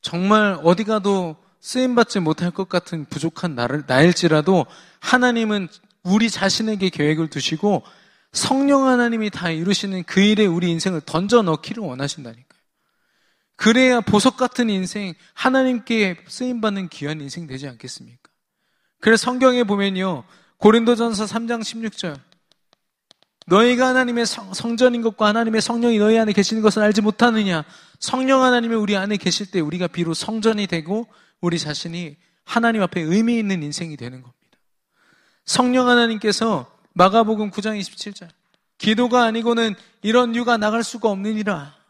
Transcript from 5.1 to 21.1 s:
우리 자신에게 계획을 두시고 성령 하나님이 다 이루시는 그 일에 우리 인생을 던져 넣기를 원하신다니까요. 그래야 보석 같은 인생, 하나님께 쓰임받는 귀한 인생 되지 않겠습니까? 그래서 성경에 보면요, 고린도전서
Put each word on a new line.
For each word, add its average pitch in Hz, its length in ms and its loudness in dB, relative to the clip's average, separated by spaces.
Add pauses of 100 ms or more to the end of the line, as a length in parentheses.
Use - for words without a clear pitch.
우리 214 260 4
자신에게 196 600 0
계획을 151 400 0
두시고 160 540 -2 (500)
성령 269 540 2
하나님이 233 420 0
다 170 200 -6
이루시는 185 540 -2
그 - 160 0
일에 208 260 6
우리 175 240 0
인생을 170 360 -2
던져 202 360 2
넣기를 175 400 -2
원하신다니까요. 131 800 -10 (960)
그래야 240 460 4
보석 208 340 2
같은 240 340 -2
인생, 190 440 -6 (200)
하나님께 240 920 0
쓰임받는 220 640 -4
귀한 151 320 -8
인생 147 260 -14
되지 135 220 -12
않겠습니까? 120 600 -20 (680)
그래서 220 240 4
성경에 247 400 2
보면요, 190 640 -2 (320)
고린도전서 220 680 2